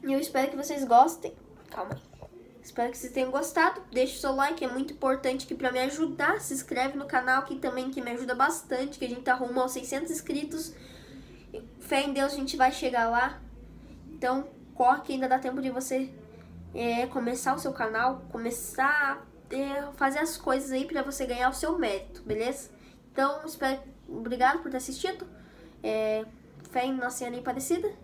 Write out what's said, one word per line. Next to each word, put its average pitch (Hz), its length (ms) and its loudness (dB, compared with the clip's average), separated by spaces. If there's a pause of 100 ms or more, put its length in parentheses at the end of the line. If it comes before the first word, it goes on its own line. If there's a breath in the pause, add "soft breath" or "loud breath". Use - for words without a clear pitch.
E 269 100 0
eu 269 60 4
espero 269 320 2
que - 60 -8
vocês 285 280 -2
gostem. 254 480 8 (380)
Calma - 240 -6
aí. - 80 -12 (580)
Espero 240 300 -2
que - 80 -10
vocês 247 140 -8
tenham 262 180 0
gostado. 320 500 2 (100)
Deixe 254 260 2
o - 40 -10
seu 269 140 0
like, 294 300 2
é 254 40 -2
muito 269 240 -4
importante 262 540 0
aqui - 80 -6
pra 254 180 0
me 254 60 0
ajudar. 302 600 0
Se - 120 -6
inscreve 269 460 -2
no 277 80 -6
canal 254 320 4
aqui 269 180 -2
também, 254 340 -2
que 262 120 -6
me 240 80 -4
ajuda 247 240 -2
bastante, 277 640 0
que 269 60 -2
a 247 40 -4
gente 247 140 -6
tá 254 120 4
rumo 254 260 0
aos 254 120 2
seiscentos 277 380 -4
inscritos. 311 640 -6 (1040 loud breath)
Fé 277 240 2
em 285 100 0
Deus, 277 200 2
a 294 40 -4
gente 269 200 -4
vai 262 160 6
chegar 247 360 2
lá. 247 320 2 (680 loud breath)
Então, 262 380 0 (280)
corre 262 280 6
que 285 100 -6
ainda 262 160 0
dá 254 100 6
tempo 262 220 -2
de 262 100 -2
você, 262 420 -2 (600 loud breath)
é, 233 360 0
começar 254 460 0
o - 40 -2
seu 269 140 -4
canal, 240 580 2
começar 269 960 0 (240)
a, - 40 -4
é, 277 400 -2
fazer 277 260 2
as 330 160 0
coisas 269 340 0
aí 262 140 0
pra 285 180 -2
você 269 240 -4
ganhar 247 240 2
o - 20 -8
seu 330 240 0
mérito, 208 460 -2
beleza? 226 480 -4 (400 loud breath)
Então, 285 340 0
espero, 269 360 -2 (280)
obrigado 247 520 2
por 277 100 -8
ter 262 60 -4
assistido. 311 500 -4 (560 loud breath)
É, 220 420 0 (460)
fé 254 160 0
em 269 80 0
Nossa 247 220 -2
Senhora 240 200 -6
Aparecida. 269 560 0 (120)